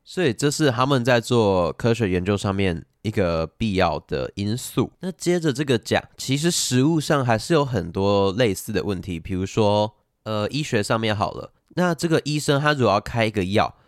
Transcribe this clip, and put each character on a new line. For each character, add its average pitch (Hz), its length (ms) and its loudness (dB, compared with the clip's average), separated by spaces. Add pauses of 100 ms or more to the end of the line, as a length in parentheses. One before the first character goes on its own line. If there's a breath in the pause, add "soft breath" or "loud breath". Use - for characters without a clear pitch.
所 - 180 -6
以 127 120 2
这 143 160 0
是 147 200 2
他 123 140 0
们 135 180 2
在 123 160 4
做 101 540 2
科 113 220 0
学 110 160 0
研 90 140 0
究 101 120 0
上 98 180 -2
面 92 300 0 (160)
一 110 100 -4
个 85 340 0
必 104 300 -4
要 85 320 2
的 65 300 -4
因 104 200 -4
素。 - 440 -4
那 185 100 -8
接 175 300 -2
着 160 120 0
这 139 120 -4
个 131 120 2
讲， 104 240 0 (160)
其 135 200 -2
实 160 120 0
实 127 360 0
务 160 160 2
上 139 260 0
还 117 100 2
是 107 160 -4
有 147 120 4
很 101 260 -4
多 98 400 2
类 101 240 0
似 - 160 -10
的 110 140 -2
问 92 180 -4
题， 85 160 -6
比 95 160 -8
如 92 100 -2
说， 104 520 0 (260)
呃， 107 280 -4
医 147 120 -6
学 123 180 -2
上 113 200 -2
面 107 160 0
好 92 160 -2
了， - 200 -12 (180)
那 175 220 0
这 170 140 -4
个 156 180 2
医 147 140 -2
生 143 220 2
他 151 120 2
如 131 120 2
果 101 80 4
要 104 80 2
开 113 260 -2
一 110 60 0
个 101 140 0
药， 95 280 0 (140 soft breath)